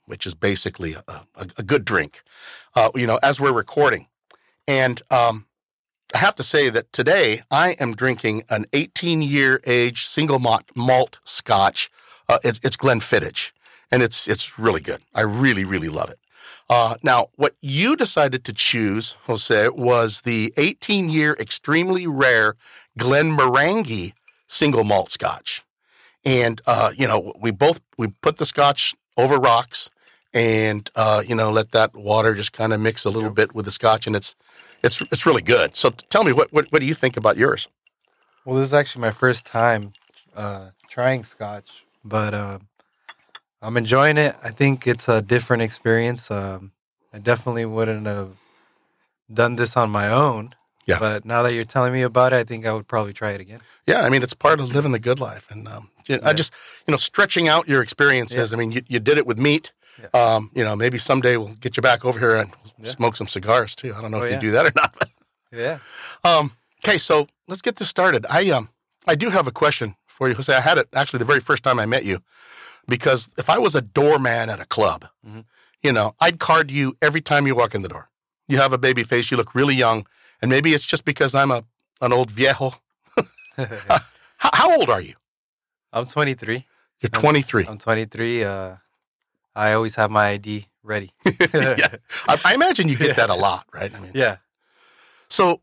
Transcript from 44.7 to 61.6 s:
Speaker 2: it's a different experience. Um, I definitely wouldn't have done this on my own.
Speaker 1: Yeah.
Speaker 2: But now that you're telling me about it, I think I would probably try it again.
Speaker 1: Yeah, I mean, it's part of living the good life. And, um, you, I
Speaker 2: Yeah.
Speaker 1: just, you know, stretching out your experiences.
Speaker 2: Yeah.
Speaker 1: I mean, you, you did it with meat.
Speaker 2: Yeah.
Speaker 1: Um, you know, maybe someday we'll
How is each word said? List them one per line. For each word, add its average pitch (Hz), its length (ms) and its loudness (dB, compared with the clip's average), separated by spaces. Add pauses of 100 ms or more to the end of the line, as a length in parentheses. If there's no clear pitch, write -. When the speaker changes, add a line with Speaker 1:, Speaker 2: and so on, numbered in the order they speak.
Speaker 2:
it's 123 220 0
a 113 120 4
different 117 440 0
experience. 117 640 -2
Um, 98 400 -10 (420)
I 107 60 -20
definitely 117 460 -2
wouldn't 110 420 -4
have 101 240 -8 (1000)
done 117 240 0
this 117 200 -4
on 113 140 2
my 104 180 -2
own. 123 460 0 (320)
Speaker 1:
Yeah. 87 140 0
Speaker 2:
But 107 240 -4
now 117 180 -2
that 120 120 0
you're 117 100 -4
telling 123 280 -2
me 127 100 -2
about 127 300 2
it, 127 40 4
I 120 80 0
think 113 200 -12
I 113 80 -2
would 107 140 -8
probably 104 260 -4
try 104 200 -6
it 98 80 -12
again. 101 200 -20 (260)
Speaker 1:
Yeah, - 160 2
I 123 60 0
mean, 131 140 2
it's 123 100 -6
part 151 280 2
of 123 120 -6
living 143 200 0
the 117 60 -2
good 120 220 -2
life. 110 300 -12
And, 107 180 -18
um, 110 220 -18 (160)
you, 139 160 -2
I - 60 2
Speaker 2:
Yeah. 156 60 6
Speaker 1:
just, 156 180 0 (340)
you 156 60 0
know, 143 40 4
stretching 180 520 0
out 160 200 2
your 135 140 4
experiences. 120 680 0
Speaker 2:
Yeah. 113 60 -6
Speaker 1:
I - 20 -2
mean, 113 140 -4
you, 120 140 -6
you 120 140 -4
did 143 180 2
it 143 80 0
with 113 120 -4
meat. 147 340 0 (280)
Speaker 2:
Yeah. 107 80 -20 (280)
Speaker 1:
Um, 107 180 -6
you 127 100 -2
know, 107 120 -2
maybe 120 200 0
someday 127 400 2
we'll 107 240 -8